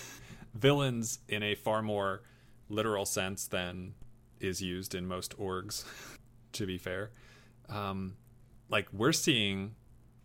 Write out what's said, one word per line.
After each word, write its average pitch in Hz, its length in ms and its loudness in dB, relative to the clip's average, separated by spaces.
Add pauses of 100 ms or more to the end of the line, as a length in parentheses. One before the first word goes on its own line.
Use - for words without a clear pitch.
(180)
<laughs> - 380 -16
villains 127 720 4
in 107 160 2
a 104 100 4
far 110 300 2
more 101 400 0 (460)
literal 104 360 2
sense 95 420 0
than 90 460 -4 (460)
is 92 220 -2
used 92 340 -4
in 90 120 -2
most 90 300 -6
orgs, 95 480 -4 (320)
<laughs> - 360 -20
to 110 120 -2
be 92 140 -2
fair. 95 320 -4 (580)
Um, 98 480 -4 (500)
like, 104 240 2
we're 117 220 6
seeing, 107 640 2 (500)